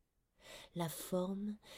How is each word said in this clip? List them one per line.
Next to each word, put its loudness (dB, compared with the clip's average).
La 2
forme 2